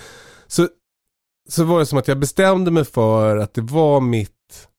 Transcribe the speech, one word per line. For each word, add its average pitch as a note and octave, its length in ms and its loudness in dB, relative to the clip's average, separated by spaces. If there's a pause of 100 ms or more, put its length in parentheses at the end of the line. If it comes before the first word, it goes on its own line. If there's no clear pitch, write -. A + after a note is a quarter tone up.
(460)
så, E3+ 220 0 (800)
så E3 160 -2
var E3+ 140 2
det D3+ 80 0
som C#3+ 120 -2
att B2+ 100 -2
jag C#3 100 -2
bestämde F#3+ 520 0
mig D#3+ 140 2
för A2 520 0
att G#2+ 180 -6
det A#2+ 60 -4
var C#3+ 400 0
mitt - 680 -6 (100)